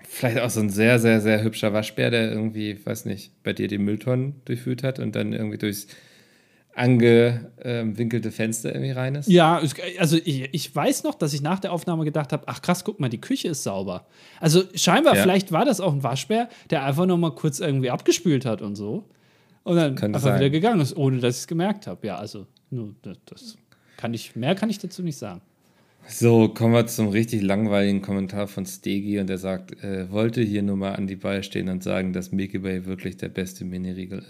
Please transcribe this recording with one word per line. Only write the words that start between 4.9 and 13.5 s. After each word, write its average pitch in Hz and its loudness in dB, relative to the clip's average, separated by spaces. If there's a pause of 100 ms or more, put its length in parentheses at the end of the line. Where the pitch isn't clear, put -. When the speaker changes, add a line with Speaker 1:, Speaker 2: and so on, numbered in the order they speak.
Speaker 1:
und 113 -6
dann 107 -2
irgendwie 110 -4
durchs 101 -4 (880)
ange-, 120 6 (120)
ähm, 117 -6
winkelte 113 -2
Fenster 113 -4
irgendwie 135 -4
rein 131 -4
ist? 147 -2
Speaker 2:
Ja, 170 8
es, 151 0 (240)
also 165 4
ich, 131 -2
ich - -6
weiß 208 0
noch, - -2
dass 147 -2
ich 139 -4
nach 175 0
der - -6
Aufnahme 165 -2
gedacht 151 -2
hab, 147 -4
„Ach - -10
krass, 180 0
guck 214 -6
mal, 135 0
die 131 -4
Küche - -4
ist 156 -6